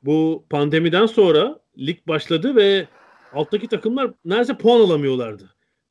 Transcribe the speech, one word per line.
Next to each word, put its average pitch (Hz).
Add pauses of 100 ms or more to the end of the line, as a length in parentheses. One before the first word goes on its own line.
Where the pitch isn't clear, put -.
Bu 156
pandemiden 160
sonra 208 (180)
lig 143 (100)
başladı 165
ve 196 (460)
alttaki 208
takımlar 240 (140)
neredeyse 226
puan 233
alamıyorlardı. 131 (380)